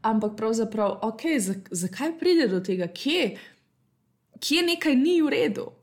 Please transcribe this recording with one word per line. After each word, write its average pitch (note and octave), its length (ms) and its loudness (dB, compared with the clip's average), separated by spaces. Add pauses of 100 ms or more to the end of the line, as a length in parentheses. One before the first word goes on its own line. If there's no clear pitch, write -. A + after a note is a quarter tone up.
ampak G#3+ 320 2
pravzaprav, A3 640 0
okej, C4 360 -2 (100)
zak-, F#3+ 260 -6
zakaj A#3+ 460 -4
pride E4 300 4
do F#3 120 0
tega? F#3 240 -2
Kje, C4+ 480 -2 (1040)
kje E4 320 0
nekaj D#4+ 280 2
ni E4+ 240 4
v C#4+ 120 2
redu? C3 320 0 (160)